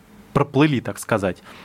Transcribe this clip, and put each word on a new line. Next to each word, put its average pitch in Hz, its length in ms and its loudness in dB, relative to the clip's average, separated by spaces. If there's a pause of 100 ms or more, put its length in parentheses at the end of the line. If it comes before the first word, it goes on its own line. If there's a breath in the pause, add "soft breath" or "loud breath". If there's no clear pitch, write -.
(320)
проплыли, 135 480 2
так - 180 -10
сказать. 95 440 -2 (220 loud breath)